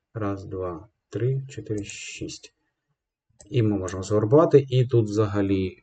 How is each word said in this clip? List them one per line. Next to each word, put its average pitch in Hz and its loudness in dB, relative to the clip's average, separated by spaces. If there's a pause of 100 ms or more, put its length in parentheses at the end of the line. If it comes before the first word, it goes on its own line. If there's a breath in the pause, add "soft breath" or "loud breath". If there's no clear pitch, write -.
(140)
Раз, 98 -6
два, 92 -8 (220)
три, 131 -2
чотири, 104 -8
шість. - -14 (960)
І 123 0
ми 104 2
можемо 92 -6
зафарбувати. 131 4
І 127 2
тут 117 2
взагалі, 101 0 (160)